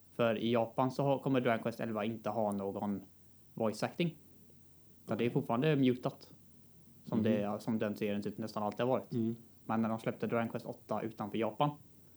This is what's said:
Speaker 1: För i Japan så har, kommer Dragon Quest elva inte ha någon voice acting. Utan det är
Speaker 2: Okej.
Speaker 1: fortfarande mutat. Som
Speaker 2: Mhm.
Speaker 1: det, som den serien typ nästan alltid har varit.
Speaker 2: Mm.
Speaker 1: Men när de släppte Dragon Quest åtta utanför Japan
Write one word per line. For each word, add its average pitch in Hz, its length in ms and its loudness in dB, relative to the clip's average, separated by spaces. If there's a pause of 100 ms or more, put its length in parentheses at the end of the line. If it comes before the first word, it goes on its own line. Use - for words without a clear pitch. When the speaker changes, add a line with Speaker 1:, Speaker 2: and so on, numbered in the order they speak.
(160)
Speaker 1:
För 117 220 4
i 110 140 0
Japan 120 400 2
så 139 120 0
har, 139 160 4
kommer 135 220 2
Dragon 113 220 2
Quest 117 160 -2
elva 110 260 -2
inte 110 240 -4
ha 107 220 2
någon 98 500 -2 (520)
voice 110 300 0
acting. 160 340 -2 (880)
Utan 110 120 -2
det 117 60 2
är 120 60 4
Speaker 2:
Okej. 123 40 -2
Speaker 1:
fortfarande 139 420 2
mutat. 127 540 0 (760)
Som - 120 0
Speaker 2:
Mhm. 110 60 4
Speaker 1:
det, 104 380 2
som 113 180 -2
den 104 160 -2
serien 104 280 -2
typ 101 140 -6
nästan 110 260 -6
alltid 104 160 -4
har 120 80 2
varit. 131 260 0
Speaker 2:
Mm. 113 220 0 (300)
Speaker 1:
Men 113 160 0
när 110 80 0
de 110 100 -2
släppte - 280 -4
Dragon 113 220 0
Quest 117 160 -8
åtta - 360 -6
utanför 110 360 -6
Japan 110 320 2 (480)